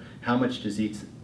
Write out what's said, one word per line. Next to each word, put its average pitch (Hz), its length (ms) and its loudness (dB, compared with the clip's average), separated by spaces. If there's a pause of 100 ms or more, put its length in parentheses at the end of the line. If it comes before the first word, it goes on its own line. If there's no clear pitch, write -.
(220)
how 123 160 4
much - 260 2
does 107 180 0
each, - 160 0 (260)